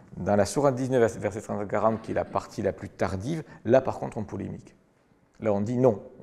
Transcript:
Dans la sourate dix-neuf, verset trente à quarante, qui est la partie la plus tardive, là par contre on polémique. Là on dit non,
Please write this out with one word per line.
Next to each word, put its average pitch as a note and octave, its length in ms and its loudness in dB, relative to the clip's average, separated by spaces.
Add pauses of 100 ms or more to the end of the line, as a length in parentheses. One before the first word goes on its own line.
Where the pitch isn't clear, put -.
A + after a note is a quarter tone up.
(160)
Dans G2+ 200 0
la G2+ 100 4
sourate C#3 280 2
dix-neuf, B2 440 2
verset G2+ 240 -4
trente G#2 180 -6
à G#2 40 -4
quarante, G#2+ 380 0
qui - 80 -10
est F#2+ 40 -4
la F2 100 0
partie - 380 -6
la F#2+ 100 0
plus - 160 -10
tardive, G#2+ 560 -4 (200)
là B2 160 6
par B2+ 200 -6
contre C3+ 160 -8
on G#2+ 80 -6
polémique. G2 500 -12 (640)
Là G#2+ 140 0
on G2+ 80 0
dit A#2 160 -2
non, B2 260 4 (200)